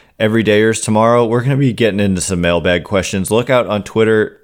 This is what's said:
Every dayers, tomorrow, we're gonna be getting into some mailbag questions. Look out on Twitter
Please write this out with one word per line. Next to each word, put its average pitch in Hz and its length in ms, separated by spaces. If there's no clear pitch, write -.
Every 110 240
dayers, 107 380
tomorrow, 117 460
we're 117 180
gonna 135 140
be 135 160
getting 104 260
into 98 220
some 92 180
mailbag 87 460
questions. 95 440
Look 117 200
out 123 180
on 101 160
Twitter 110 600